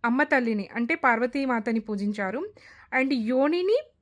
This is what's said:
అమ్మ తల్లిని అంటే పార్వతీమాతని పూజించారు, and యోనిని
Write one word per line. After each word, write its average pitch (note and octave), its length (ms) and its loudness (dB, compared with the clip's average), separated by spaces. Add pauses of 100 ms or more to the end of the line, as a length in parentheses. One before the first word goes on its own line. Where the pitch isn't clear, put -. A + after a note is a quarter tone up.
అమ్మ B3 180 2
తల్లిని A#3 520 0
అంటే A#3+ 200 -2
పార్వతీమాతని A#3+ 840 0
పూజించారు, G#3 720 -6 (480)
and C4+ 120 2
యోనిని C#4+ 680 2 (220)